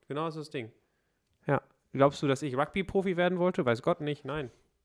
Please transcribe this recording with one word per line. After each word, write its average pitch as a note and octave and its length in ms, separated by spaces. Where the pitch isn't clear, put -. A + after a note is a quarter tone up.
Genau D3+ 220
so D#3 100
ist D3 80
das - 20
Ding. A2 220
Ja. C#3 160
Glaubst C#3 300
du, D#3 40
dass C3+ 160
ich C3 140
Rugby-Profi F3+ 600
werden F3+ 220
wollte? F3+ 260
Weiß A#2 180
Gott - 200
nicht, D3 220
nein. C3+ 260